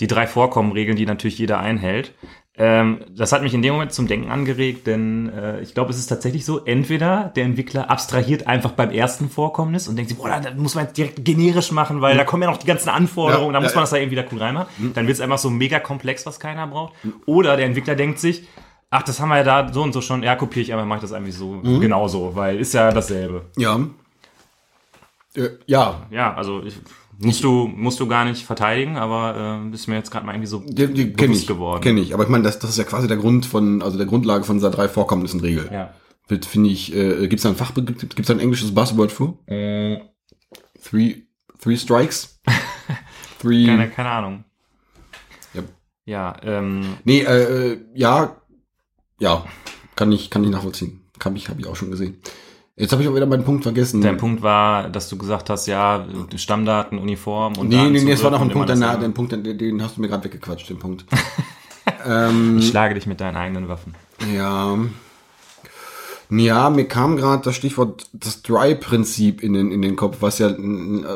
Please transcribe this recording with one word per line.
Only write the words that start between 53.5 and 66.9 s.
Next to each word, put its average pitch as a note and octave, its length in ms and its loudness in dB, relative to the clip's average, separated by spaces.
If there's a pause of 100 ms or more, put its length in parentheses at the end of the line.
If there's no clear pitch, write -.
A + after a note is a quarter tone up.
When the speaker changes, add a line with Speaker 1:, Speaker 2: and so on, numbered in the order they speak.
Speaker 2:
vergessen. A#2+ 360 2
Speaker 1:
Dein G2+ 160 4
Punkt A2+ 260 -2
war, G#2 460 4
dass F#2+ 220 -8
du F#2+ 80 -10
gesagt G2+ 320 -4
hast, G2+ 160 -4
ja, G2+ 400 0 (300)
Stammdaten, G#2+ 640 -2
Uniform G#2 600 -4
und B2 100 -2
Speaker 2:
Nee, B2+ 220 6
nee, C#3+ 120 4
nee, C#3 100 4
es C3+ 120 2
war C#3+ 60 4
Speaker 1:
Datenzugriff - 0 -
Speaker 2:
noch C#3 100 2
ein - 60 2
Speaker 1:
und B2+ 80 0
Speaker 2:
Punkt - 0 -
Speaker 1:
immer C3+ 120 2
Speaker 2:
danach, B2 280 4
Speaker 1:
dasselbe. A2+ 100 -2
Speaker 2:
den A2 100 -2
Punkt, A#2+ 180 -4
den, G#2+ 260 -6
den A2 240 -2
hast A2 160 -8
du - 20 -6
mir G#2+ 80 -2
grad G2 160 -4
weggequatscht, F2 460 -12
den F2+ 80 -10
Punkt. F#2 320 -10
Speaker 1:
<laughs> - 40 2 (920)
Speaker 2:
Ähm, A2+ 520 4
Speaker 1:
Ich A2+ 100 6
schlage G#2+ 260 4
dich G2 120 -6
mit G2 140 -6
deinen F#2 160 -6
eigenen F#2 320 -6
Waffen. F2 260 -10 (400)
Speaker 2:
Ja. G2 440 0 (1500)
Ja, A#2 400 4
mir C#3+ 180 2
kam C#3+ 300 2